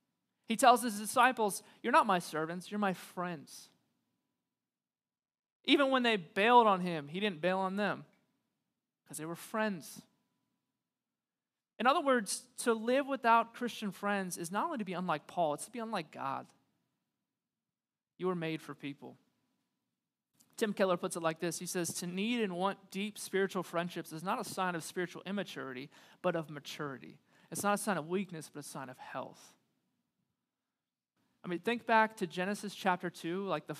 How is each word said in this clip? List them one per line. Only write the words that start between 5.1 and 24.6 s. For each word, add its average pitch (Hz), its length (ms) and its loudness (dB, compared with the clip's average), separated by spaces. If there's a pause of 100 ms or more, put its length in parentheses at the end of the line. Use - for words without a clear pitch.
Even 277 260 6
when 262 120 4
they 233 140 4
bailed 220 500 6
on 190 140 6
him, 160 280 -2
he 175 120 -6
didn't 190 200 -2
bail 185 180 2
on 190 180 -2
them 165 280 -2 (1000)
'cause 143 100 -12
they 151 80 -8
were 170 100 -6
friends. 208 680 -4 (1800)
In 220 80 4
other 302 140 6
words, 254 460 0 (120)
to 233 160 2
live 247 340 2
without 233 460 2
Christian 220 360 -6
friends 196 480 -4
is 170 140 -8
not 226 140 -2
only 320 120 -4
to 214 60 -4
be 180 80 -8
unlike 170 340 -2
Paul, 156 280 0
it's 143 100 -8
to - 60 -16
be 240 100 -10
unlike 214 320 -6
God. 131 340 -6 (1700)
You 180 100 0
were 185 80 0
made 160 260 -4
for 147 100 -14
people. 135 460 -12 (1400)
Tim 214 180 0
Keller 190 220 4
puts 180 200 -4
it 170 60 -6
like 160 180 0
this. 170 180 -2
He 180 80 -10
says, 170 280 -2
"To 180 120 -6
need 208 340 -2
and 190 160 -2
want 190 360 -2
deep 202 260 -6
spiritual 190 460 -2
friendships 170 480 -4
is 156 100 -10
not 208 160 -2
a 208 60 -4
sign 185 320 -2